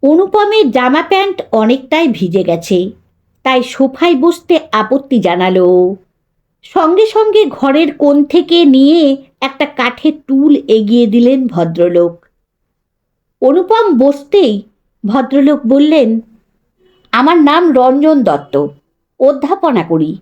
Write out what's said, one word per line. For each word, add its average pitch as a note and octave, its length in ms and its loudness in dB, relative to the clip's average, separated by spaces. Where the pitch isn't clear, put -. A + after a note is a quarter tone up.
অনুপমের G4 680 0
জামা B3+ 300 0
প্যান্ট F#4+ 400 -2
অনেকটাই C4 560 -2
ভিজে F#3 360 -4
গেছে, E3+ 480 -4
তাই B3+ 200 0
সোফায় C4+ 520 -2
বসতে E4 440 0
আপত্তি A#3 480 -2
জানালো F#3 500 0
ও। F3+ 260 2
সঙ্গে F4+ 420 0
সঙ্গে G#4+ 400 0
ঘরের C#4+ 520 -2
কোণ C#4+ 260 2
থেকে E4+ 420 0
নিয়ে C#4 520 4
একটা C4+ 240 -6
কাঠের C#4+ 480 -4
টুল C#4 280 2
এগিয়ে A3 400 2
দিলেন A#3+ 400 0
ভদ্রলোক। E3+ 760 -2
অনুপম F4+ 560 0
বসতেই C#4 640 0
ভদ্রলোক C4+ 600 0
বললেন, C4+ 520 2
"আমার D4+ 320 2
নাম D#4 300 2
রঞ্জন C4 500 2
দত্ত, C#3+ 440 -2
অধ্যাপনা C4+ 640 -2
করি। D#3+ 380 -4